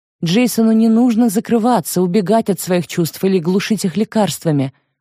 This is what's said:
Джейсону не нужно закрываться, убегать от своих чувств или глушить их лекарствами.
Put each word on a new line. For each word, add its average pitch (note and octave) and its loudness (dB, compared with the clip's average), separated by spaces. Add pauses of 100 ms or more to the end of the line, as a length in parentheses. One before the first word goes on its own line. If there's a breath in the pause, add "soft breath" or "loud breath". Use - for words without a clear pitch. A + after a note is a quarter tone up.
(240)
Джейсону A3+ 2
не A3+ 4
нужно A#3 2
закрываться, G#3+ 0
убегать G3+ 0
от F#3 -2
своих F3+ -2
чувств - -4
или F#3+ 2
глушить F#3 -2
их F3 -4
лекарствами. E3+ -2 (280)